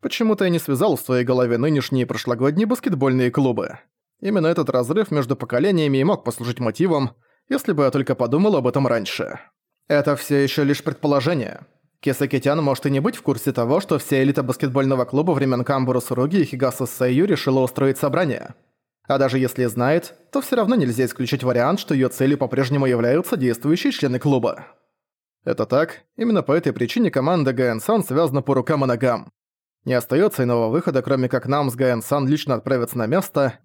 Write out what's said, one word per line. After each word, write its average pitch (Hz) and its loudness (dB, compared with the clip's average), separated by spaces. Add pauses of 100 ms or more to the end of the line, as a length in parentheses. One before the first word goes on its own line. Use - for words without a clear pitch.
Почему-то 220 0
я 180 2
не 170 2
связал 139 0
в - -8
своей 127 0
голове 123 2
нынешние 135 0
и - 0
прошлогодние 127 0
баскетбольные 135 0
клубы. 123 -2 (400)
Именно 196 0
этот 165 0
разрыв 135 0
между 139 0
поколениями 147 0
и 135 2
мог 175 0
послужить 120 -6
мотивом, 135 0 (380)
если 269 -2
бы 147 2
я 131 4
только 135 0
подумал 156 2
об 127 0
этом 135 2
раньше. 113 -2 (480)
Это 147 2
все 143 -2
еще 139 2
лишь 143 0
предположение. 143 -2 (360)
Кисакитян 143 0
может 139 0
и 139 2
не 135 2
быть 190 -2
в - -16
курсе 135 -2
того, 123 0
что 180 -2
вся 135 0
элита 139 2
баскетбольного 135 0
клуба 151 0
времен 131 0
Камбуру 127 0
Суруги 135 -2
и 156 4
Хигаса 131 -2
Сэйю 127 2
решила 139 2
устроить 135 0
собрание. 151 -2 (580)
А 139 2
даже 135 2
если 127 0
знает, 123 0 (160)
то 277 0
все 262 -2
равно 226 2
нельзя 131 2
исключить 127 -4
вариант, 127 2
что - -2
ее 131 2
целью 139 2
по-прежнему 135 0
являются 127 2
действующие 147 0
члены 127 -2
клуба. 127 0 (760)
Это - -2
так. 147 -2 (120)
Именно 226 0
по 135 0
этой 160 0
причине 175 0
команда 143 0
Гаэн-сан 127 0
связана 139 0
по 139 0
рукам 139 0
и - 0
ногам. 120 -2 (520)
Не 127 0
остается 135 0
иного 120 2
выхода, 139 0
кроме 127 0
как 120 -2
нам 143 0
с 120 -8
Гаэн-сан 127 0
лично 143 0
отправиться 120 -2
на 117 -2
место. 139 0